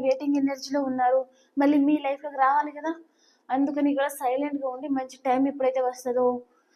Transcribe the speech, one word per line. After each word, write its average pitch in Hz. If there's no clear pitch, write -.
వెయిటింగ్ 277
ఎనర్జీలో 277
ఉన్నారు. 254
మళ్ళీ 285
మీ 285
లైఫ్లోకి 285
రావాలి 285
కదా, 294
అందుకని 285
ఇక్కడ 285
సైలెంట్గా 277
ఉండి 262
మంచి 262
టైమ్ 262
ఎప్పుడైతే 262
వస్తుందో 254